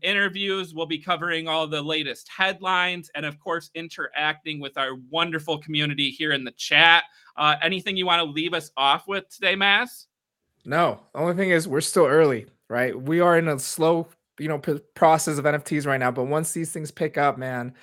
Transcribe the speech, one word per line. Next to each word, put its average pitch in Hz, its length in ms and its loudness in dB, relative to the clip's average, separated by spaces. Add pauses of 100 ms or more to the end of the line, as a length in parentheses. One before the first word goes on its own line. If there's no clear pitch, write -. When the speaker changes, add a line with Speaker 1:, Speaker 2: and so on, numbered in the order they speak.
Speaker 1:
interviews. 190 720 -2
We'll 165 100 -6
be 156 140 -6
covering 165 500 -4
all 160 180 0
the 151 140 -4
latest 151 480 -6
headlines 185 840 -2
and, 147 100 -6
of 147 160 -10
course, 170 340 -6
interacting 156 840 -6
with 139 160 -10
our 131 200 -4 (120)
wonderful 160 480 -2
community 147 540 -2
here 151 220 -4
in 135 120 -2
the 117 60 -10
chat. 165 540 4 (300)
Uh, 151 280 2
anything 190 340 -2
you 185 80 -2
wanna 170 200 2
leave 156 280 -4
us 160 240 -6
off 139 320 2
with 196 220 -4
today, 190 240 -2
Maz? 202 520 0 (600)
Speaker 2:
No. 139 340 0 (140)
The 139 60 -6
only 170 140 0
thing 190 140 -2
is 160 180 4
we're 139 140 0
still 170 240 4
early, 139 400 4 (240)
right? 120 260 -2
We 151 260 0
are 175 180 6
in 165 100 0
a 139 100 -2
slow, 165 500 0 (300)
you 151 100 -6
know, 151 100 -2
p-, 147 220 -4 (140)
process 160 440 4
of 143 80 0
N 147 80 4
F 147 100 -2
Ts 147 220 -2
right 135 100 2
now, 127 140 2
but 123 140 -2
once 151 280 -2
these 165 180 -6
things 156 200 -10
pick 156 260 -4
up, 143 220 2
man, 127 340 -6 (100)